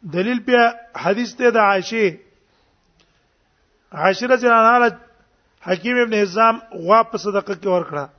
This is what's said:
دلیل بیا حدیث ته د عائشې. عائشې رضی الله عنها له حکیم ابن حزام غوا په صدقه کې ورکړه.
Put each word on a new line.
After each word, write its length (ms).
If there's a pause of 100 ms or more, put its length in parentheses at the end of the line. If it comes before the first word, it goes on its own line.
(120)
دلیل 280
بیا 320 (240)
حدیث 380
ته 160
د 60
عائشې. 500 (1900)
عائشې 340
رضی 200
الله 140
عنها 180
له 200 (640)
حکیم 360
ابن 180
حزام 440 (140)
غوا 300
په 140
صدقه 380
کې 120
ورکړه. 420 (100)